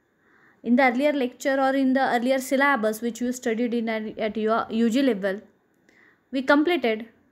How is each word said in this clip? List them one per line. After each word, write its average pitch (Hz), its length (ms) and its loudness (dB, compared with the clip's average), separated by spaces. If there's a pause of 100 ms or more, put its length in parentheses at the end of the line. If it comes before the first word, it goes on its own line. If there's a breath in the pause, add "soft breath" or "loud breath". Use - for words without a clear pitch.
(640 soft breath)
in 233 140 2
the 277 60 4
earlier 262 280 2
lecture 269 480 -2
or 269 160 2
in 269 160 2
the 262 240 2
earlier 254 240 0
syllabus 262 640 0
which 233 180 -6
you 247 140 -2
studied 233 400 -4
in 226 160 -2
at, 220 280 -6
at 220 200 -4
your 220 320 0
U 233 200 0
G 233 120 2
level, 202 400 -2 (920 soft breath)
we 269 100 -4
completed 269 680 2 (220)